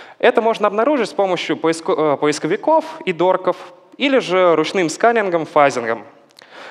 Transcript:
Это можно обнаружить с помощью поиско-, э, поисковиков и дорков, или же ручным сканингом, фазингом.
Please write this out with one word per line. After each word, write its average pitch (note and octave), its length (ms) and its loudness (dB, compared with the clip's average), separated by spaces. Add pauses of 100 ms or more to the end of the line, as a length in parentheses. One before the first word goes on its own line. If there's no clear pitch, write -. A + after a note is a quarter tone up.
(200)
Это A#3+ 220 4
можно G#3+ 260 0
обнаружить A3+ 420 0
с - 20 -18
помощью F3+ 440 -2
поиско-, D#3+ 580 0
э, - 20 -2
поисковиков G3 680 0 (200)
и F#3 80 -4
дорков, F3+ 440 0 (400)
или B3+ 240 2
же F3 340 2
ручным D#3 340 0
сканингом, G3 560 0
фазингом. A#2+ 600 0 (680)